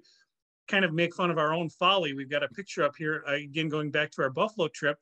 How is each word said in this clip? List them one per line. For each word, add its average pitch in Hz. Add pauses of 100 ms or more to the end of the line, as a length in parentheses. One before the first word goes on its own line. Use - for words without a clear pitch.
(680)
kind 196
of 170
make 170
fun 180
of 160
our 156
own 165
folly. 175
We've 135
got 147
a 139
picture -
up 143
here, 156
uh, 143
again, 147
going 151
back 151
to 170
our 135
Buffalo 175
trip. 147